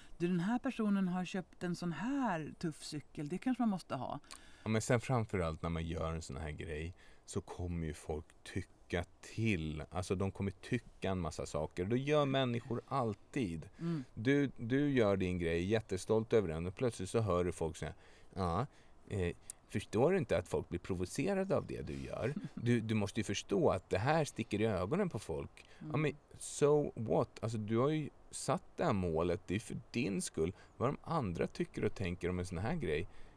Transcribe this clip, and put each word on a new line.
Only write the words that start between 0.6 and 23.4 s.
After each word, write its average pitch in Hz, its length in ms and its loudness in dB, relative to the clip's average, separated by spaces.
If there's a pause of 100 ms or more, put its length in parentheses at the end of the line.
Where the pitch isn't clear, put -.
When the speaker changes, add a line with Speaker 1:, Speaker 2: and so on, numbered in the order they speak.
Speaker 1:
har 180 180 0
köpt - 380 -6
en 175 120 0
sån 175 160 -4
här 190 680 -2
tuff 160 240 -4
cykel. 147 460 -6
Det 180 80 -2
kanske 254 240 0
man 226 80 4
måste 185 260 -2
ha." 127 240 -4 (440)
Speaker 2:
Ja, 107 60 -2
men 110 120 4
sen 120 200 4
framförallt 95 600 0
när 85 80 -2
man 82 180 0
gör 82 260 -2
en 82 80 -4
sån 67 160 -8
här 78 140 -6
grej 80 420 -6 (320)
så - 160 -4
kommer 87 460 -4
ju 76 60 -2
folk 78 320 -6 (180)
tycka - 600 -4 (180)
till. 80 720 0
Alltså, 92 240 -2
de 95 160 0
kommer 98 200 -2
tycka - 600 -4
en 92 80 0
massa 78 260 -4
saker. 78 400 -2
Då 113 120 0
gör 147 280 2
människor 123 600 0
alltid. 107 840 -2 (100)
Speaker 1:
Mm. 165 240 -2 (100)
Speaker 2:
Du, 139 440 4
du 131 320 2
gör 107 280 6
din 90 220 2
grej, 85 260 4
jättestolt 110 680 2
över 104 140 6
den. 80 180 -2
Och 90 100 -4
plötsligt 113 340 -2
så 117 100 2
hör 90 240 4
du 87 80 2
folk 80 260 -4
säga: 76 160 -6 (400)
"Ja, 92 340 0 (400)
eh, 87 280 0 (360)
förstår 113 400 2
du 196 60 2
inte 113 200 2
att 82 100 -2
folk - 220 -2
blir 87 100 -4
provocerade 170 800 -2
av - 80 -2
det - 160 -8
du 139 120 -6
gör? 131 400 -4 (120)
Speaker 1:
<laughs> - 80 -10
Speaker 2:
Du, 120 280 2
du 110 140 -2
måste 104 240 0
ju 107 40 0
förstå 135 460 2